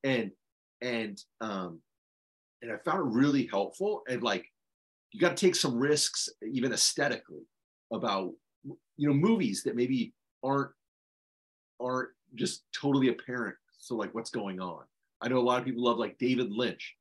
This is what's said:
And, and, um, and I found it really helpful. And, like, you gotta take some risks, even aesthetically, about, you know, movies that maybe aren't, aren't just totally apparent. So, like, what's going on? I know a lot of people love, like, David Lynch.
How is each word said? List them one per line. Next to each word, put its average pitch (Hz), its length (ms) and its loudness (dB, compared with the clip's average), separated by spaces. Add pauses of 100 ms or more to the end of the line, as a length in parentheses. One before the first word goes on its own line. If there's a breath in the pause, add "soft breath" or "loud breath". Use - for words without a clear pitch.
And, 120 300 0 (480)
and, 113 420 -6 (180)
um, 92 400 -6 (800)
and 117 100 -8
I 101 60 -6
found 175 220 -2
it 120 180 0
really 135 280 4
helpful. 180 640 -2
And, 123 140 -4
like, 101 240 -2 (680)
you 202 80 -10
gotta 175 160 6
take 185 200 4
some 127 220 0
risks, 143 500 0 (140)
even 123 300 -2
aesthetically, - 760 -2 (460)
about, 98 400 -2 (640)
you 147 120 2
know, 139 60 4
movies 160 500 2
that 117 120 -2
maybe 123 380 0 (280)
aren't, 135 300 0 (1080)
aren't 127 300 -2 (240)
just - 380 -4
totally 139 360 4
apparent. 120 480 -4 (220)
So, - 180 -8
like, 104 180 -4
what's 113 160 -8
going 98 300 -6
on? 82 240 -8 (360)
I 120 80 -4
know 127 100 4
a - 20 6
lot 123 200 4
of 123 40 -8
people 120 200 -2
love, - 140 4
like, 107 200 -4
David 123 320 0
Lynch. 107 500 -4